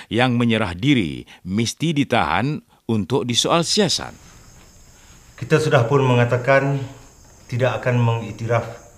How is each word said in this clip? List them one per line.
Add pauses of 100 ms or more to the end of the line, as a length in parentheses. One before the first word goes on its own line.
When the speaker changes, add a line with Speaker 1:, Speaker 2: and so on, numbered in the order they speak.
(120)
Speaker 1:
yang
menyerah
diri (240)
mesti
ditahan (320)
untuk
disoal
siasat. (1300)
Speaker 2:
Kita
sudah
pun
mengatakan (720)
tidak
akan
mengiktiraf (300)